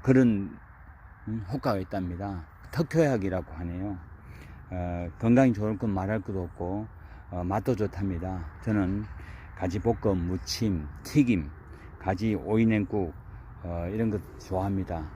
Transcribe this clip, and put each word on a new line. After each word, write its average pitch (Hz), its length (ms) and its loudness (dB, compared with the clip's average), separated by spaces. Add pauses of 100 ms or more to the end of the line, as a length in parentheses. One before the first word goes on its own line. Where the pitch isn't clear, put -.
그런, 120 560 6 (680)
음, 110 240 -6
효과가 127 280 0
있답니다. 92 680 -6 (260)
특효약이라고 127 840 2
하네요. 87 440 -6 (760)
어, 87 380 -2 (100)
건강이 120 340 6
좋을 104 240 0
건 107 140 -2
말할 95 300 0
것도 95 220 -4
없고, 92 440 -6 (440)
어, 90 120 -4
맛도 107 320 2
좋답니다. 92 680 -2 (200)
저는 104 420 0 (500)
가지 92 240 -2
볶음, 107 380 2 (100)
무침, 90 600 0 (160)
튀김, 113 460 4 (500)
가지 101 340 2
오이냉국, 101 800 4 (500)
어, 85 280 -4
이런 113 180 2
거 101 100 0 (200)
좋아합니다. 92 680 -2 (100)